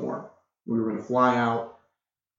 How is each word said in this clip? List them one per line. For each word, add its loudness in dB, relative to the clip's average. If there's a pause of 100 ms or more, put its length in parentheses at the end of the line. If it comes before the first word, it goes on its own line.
warm. -6 (400)
We 0
were 0
gonna -4
fly 4
out, -2 (600)